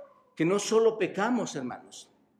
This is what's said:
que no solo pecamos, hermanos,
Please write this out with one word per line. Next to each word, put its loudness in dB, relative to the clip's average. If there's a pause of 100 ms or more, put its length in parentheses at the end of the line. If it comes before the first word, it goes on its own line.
(340)
que 0
no 2
solo 4
pecamos, -2
hermanos, -10 (300)